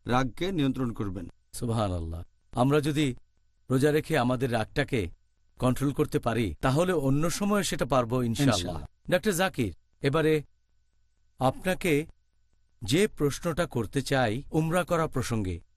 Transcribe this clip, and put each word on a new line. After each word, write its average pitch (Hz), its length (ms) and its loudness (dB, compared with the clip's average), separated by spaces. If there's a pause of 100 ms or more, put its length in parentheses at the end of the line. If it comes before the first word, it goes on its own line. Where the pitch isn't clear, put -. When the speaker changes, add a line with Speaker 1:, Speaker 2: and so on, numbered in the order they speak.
Speaker 1:
রাগকে 131 460 0
নিয়ন্ত্রণ 131 400 0
করবেন। 98 380 -6 (240)
Speaker 2:
সুবহানাল্লাহ। 90 720 -2 (280)
আমরা 139 300 4
যদি 143 340 0 (540)
রোজা 131 220 4
রেখে 156 260 0
আমাদের 123 340 0
রাগটাকে 117 580 -2 (500)
কন্ট্রোল 127 320 2
করতে 147 280 0
পারি, 113 420 -2
তাহলে 156 320 2
অন্য 147 360 2
সময় 202 340 0
সেটা 170 220 -2
পারবো 127 380 2
ইনশাআল্লাহ। 117 340 2
Speaker 1:
ইনশাআল্লাহ। 87 540 -8
Speaker 2:
ডক্টর 180 200 2
জাকির, 160 440 -2 (260)
এবারে 151 420 2 (960)
আপনাকে 147 640 0 (760)
যে 151 260 2
প্রশ্নটা 160 580 -2
করতে 123 360 -4
চাই 127 500 0
উমরা 160 320 0
করা 165 240 0
প্রসঙ্গে, 107 520 -2 (180)